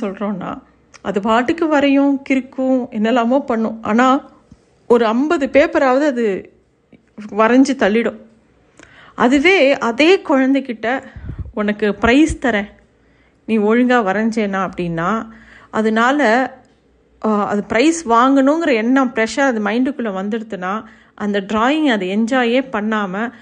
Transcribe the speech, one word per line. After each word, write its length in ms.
சொல்றோம்னா, 640
அது 180
பாட்டுக்கு 480
வரையும், 540
கிறுக்கும், 680
என்னெல்லாமோ 500
பண்ணும். 420
ஆனா, 500
ஒரு 200
ஐம்பது 400
பேப்பராவது 600
அது 460
வரைஞ்சு 420
தள்ளிடும். 440
அதுவே 640
அதே 500
குழந்தைகிட்ட 720
"உனக்கு 400
பிரைஸ் 440
தரேன், 320
நீ 120
ஒழுங்கா 460
வரைஞ்சேனா" 720
அப்படின்னா, 520
அதனால, 840
ஆ, 220
அது 180
பிரைஸ் 440
வாங்கணுங்கிற 680
எண்ணம், 400
ப்ரெஷர் 260
அது 200
மைண்டுக்குள்ள 500
வந்துடுதுன்னா, 720
அந்த 260
டிராயிங் 440
அது 220
என்ஜாயே 640
பண்ணாம, 680